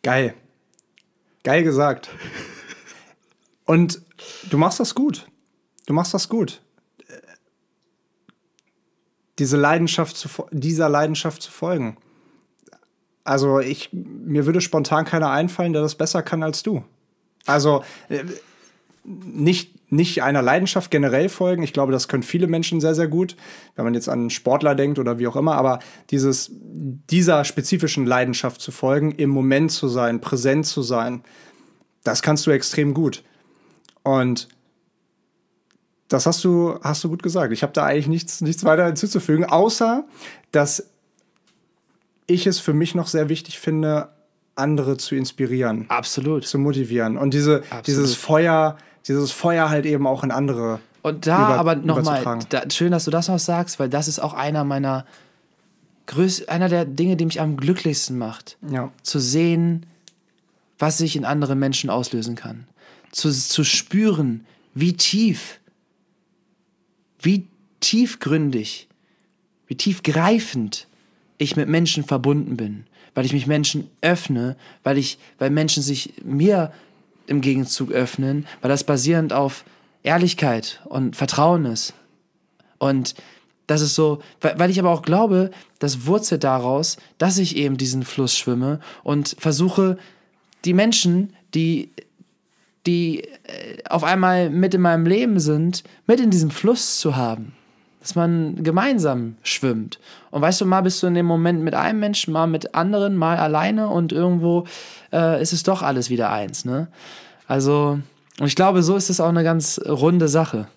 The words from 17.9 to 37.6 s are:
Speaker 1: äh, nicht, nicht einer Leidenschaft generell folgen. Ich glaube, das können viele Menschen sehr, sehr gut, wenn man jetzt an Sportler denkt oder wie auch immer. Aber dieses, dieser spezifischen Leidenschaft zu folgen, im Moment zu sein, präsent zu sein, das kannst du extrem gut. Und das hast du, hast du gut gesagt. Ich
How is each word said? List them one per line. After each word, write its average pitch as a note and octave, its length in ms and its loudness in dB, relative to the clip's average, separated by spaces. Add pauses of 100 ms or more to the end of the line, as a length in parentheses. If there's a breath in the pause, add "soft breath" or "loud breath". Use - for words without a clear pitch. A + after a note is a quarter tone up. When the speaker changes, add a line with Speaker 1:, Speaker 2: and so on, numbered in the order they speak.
Speaker 1:
äh, C#3+ 140 -6 (800 soft breath)
nicht, - 880 -4
nicht D#3 320 2
einer C#3 180 2
Leidenschaft F3 480 0
generell C#3+ 400 2
folgen. F3+ 340 -2
Ich D3 100 -6
glaube, C#3 180 0
das B2+ 160 0
können B2+ 160 -2
viele F3 240 0
Menschen E3 340 0
sehr, D#3 140 2
sehr E3 120 0
gut, F3+ 280 -2 (400 loud breath)
wenn A2+ 100 -4
man A#2+ 80 0
jetzt A#2 160 -4
an A#2+ 220 -2
Sportler C#3+ 420 2
denkt C#3 260 0
oder A#2+ 200 -2
wie A#2+ 80 0
auch A#2 80 -4
immer. D3 200 2
Aber C3 240 2 (300 loud breath)
dieses, C3+ 440 0
dieser D#3 920 0
spezifischen D3+ 640 -2
Leidenschaft B2+ 540 -2
zu C#3 100 -10
folgen, C#3+ 400 0
im D3 180 0
Moment C#3 420 2
zu - 160 -4
sein, A#2+ 340 0
präsent C3+ 440 0
zu D3 160 -4
sein, B2 420 -4 (800 soft breath)
das A2 200 -2
kannst D3+ 240 2
du D#3 40 4
extrem C#3+ 440 0
gut. D#3 280 -2 (800 soft breath)
Und B2+ 460 0 (1600)
das C3 180 0
hast E3+ 180 0
du, E3+ 400 2
hast D3 200 -4
du D#3+ 60 -4
gut E3+ 120 -6
gesagt. E3 320 -2
Ich - 80 -4